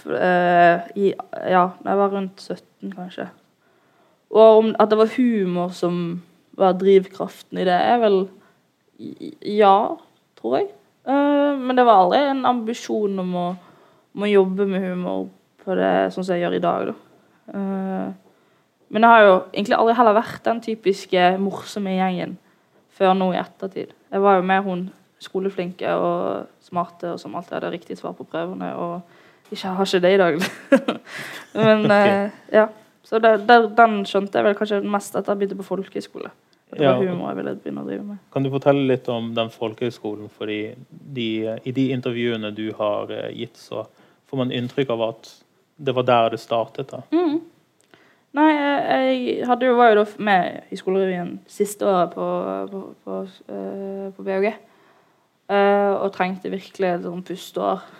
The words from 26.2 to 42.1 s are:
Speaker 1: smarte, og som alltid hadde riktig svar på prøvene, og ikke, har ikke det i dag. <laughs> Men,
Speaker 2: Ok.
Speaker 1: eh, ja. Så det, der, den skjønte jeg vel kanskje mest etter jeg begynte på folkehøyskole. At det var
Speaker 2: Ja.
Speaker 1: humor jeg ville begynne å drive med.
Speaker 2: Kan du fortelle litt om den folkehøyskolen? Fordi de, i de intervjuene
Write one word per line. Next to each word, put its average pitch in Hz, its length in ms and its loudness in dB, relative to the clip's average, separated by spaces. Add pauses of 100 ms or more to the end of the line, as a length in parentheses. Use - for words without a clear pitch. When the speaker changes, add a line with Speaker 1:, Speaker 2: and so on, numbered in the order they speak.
Speaker 1:
smarte, 175 560 -8
og 170 80 -10
som - 180 -16
alltid - 160 -14
hadde 170 160 -6
riktig 175 240 -12
svar 175 160 -12
på 180 160 -16
prøvene, 180 480 -8
og - 800 -14
ikke, 202 180 -10
har 190 160 -2
ikke 190 160 0
det 175 80 4
i 202 80 6
dag. 170 220 2 (580)
<laughs> - 540 -16
Men, 214 320 4
Speaker 2:
Ok. 208 60 4
Speaker 1:
eh, 202 420 2 (160)
ja. 214 160 4 (340)
Så 220 200 -4
det, 226 120 6 (160)
der, 233 200 8
den 214 360 4
skjønte 196 320 -4
jeg 226 100 2
vel 202 100 2
kanskje 208 260 -2
mest 202 340 -6
etter 202 160 -4
jeg 202 80 -4
begynte 196 200 -4
på 190 80 -14
folkehøyskole. - 600 -10 (440)
At - 60 -10
det 151 60 4
var 135 180 4
Speaker 2:
Ja. 185 80 0
Speaker 1:
humor 175 200 -6
jeg - 60 -8
ville - 180 -6
begynne - 280 -10
å - 40 -10
drive 202 160 -8
med. 202 160 -14 (100)
Speaker 2:
Kan 135 140 -2
du 139 80 -2
fortelle 139 320 2
litt 127 260 0
om 117 240 -6
den 113 160 -2
folkehøyskolen? 107 800 -8
Fordi 107 300 -8 (540)
de, 120 120 -6 (380)
i 131 80 -6
de 131 200 0
intervjuene 120 600 -4